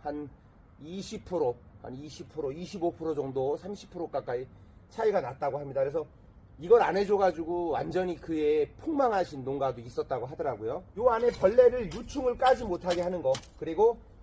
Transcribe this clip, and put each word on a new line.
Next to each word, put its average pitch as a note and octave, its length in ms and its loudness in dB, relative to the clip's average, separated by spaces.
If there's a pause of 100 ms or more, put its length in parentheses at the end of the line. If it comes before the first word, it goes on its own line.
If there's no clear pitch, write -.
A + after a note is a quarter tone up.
한 D3 260 -8 (560)
이십 F#3 420 -12
프로, D3 300 -2 (280)
한 A#2+ 120 -12
이십 D3 380 -16
프로, D3 180 -6
이십오 E3+ 420 -4
프로 D#3+ 200 -4
정도, C3+ 440 -2
삼십 G3 340 -12
프로 E3 180 -8
가까이 C3 380 -6 (420)
차이가 G#3 320 0
났다고 C3+ 380 -4
합니다. C3+ 220 -4
그래서 D3 220 -2 (560)
이걸 G#3 220 6
안 E3 160 2
해줘가지고 F3 720 0
완전히 D#3+ 500 -2
그에 D3+ 480 2 (140)
폭망하신 G#3+ 640 0
농가도 C3 380 -4
있었다고 B2+ 440 -6
하더라고요. C3+ 580 -6 (140)
요 A#3+ 120 4
안에 A#3 200 2
벌레를 A#3 640 6
유충을 B3 460 -4
까지 B3+ 240 4
못하게 F3 380 -2
하는 F3 200 -2
거, C3 120 2 (260)
그리고 G3+ 400 2 (240)